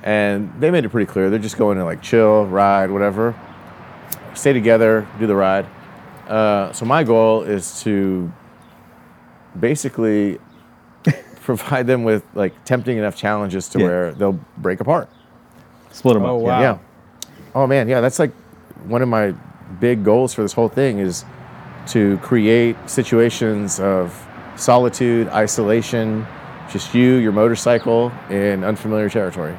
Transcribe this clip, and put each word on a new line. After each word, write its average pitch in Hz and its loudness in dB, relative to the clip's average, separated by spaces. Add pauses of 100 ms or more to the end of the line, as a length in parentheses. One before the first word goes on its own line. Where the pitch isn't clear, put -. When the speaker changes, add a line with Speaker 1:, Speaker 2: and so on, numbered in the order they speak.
Speaker 1:
And 104 0
they 156 4
made 165 2
it 101 -4
pretty 107 -2
clear. 95 0
They're 107 0
just 104 -8
going 104 2
to, 90 -2
like, 82 -6
chill, 107 4
ride, 98 2
whatever. 104 -2 (1000)
Stay 139 2
together, 113 4 (140)
do 110 -2
the 104 2
ride. 98 2 (640)
Uh, 104 0
so - -8
my 147 2
goal 110 4
is 98 -6
to 95 -2 (1300)
basically 113 -2 (680)
<laughs> - -4
provide 127 -2
them 123 2
with, 107 2 (140)
like, 95 -2 (120)
tempting 123 -2
enough 104 -2
challenges 101 -4
to 92 -2
Speaker 2:
Yeah. 92 4
Speaker 1:
where 87 -2
they'll 98 -2 (180)
break 92 -4
apart. 160 -2 (840)
Speaker 2:
Split 127 2
'em 101 2
Speaker 3:
Oh, 123 -2
Speaker 2:
up. 117 -2
Speaker 3:
wow. 123 2
Speaker 1:
Yeah. 117 2 (760)
Oh, 131 2
man, 131 2
yeah, 123 0
that's, 123 0
like, 147 0 (580)
one 117 0
of 127 0
my 104 0 (440)
big 113 0
goals 120 2
for - -8
this 104 -2
whole 117 0
thing 127 -2
is 92 -4 (680)
to 101 2
create 117 2 (100)
situations 113 0
of 95 -2 (300)
solitude, 120 2
isolation, 110 -2 (440)
just - -8
you, 127 6
your 110 2
motorcycle, 117 2 (200)
in 98 -2
unfamiliar 107 -2
territory. 90 -4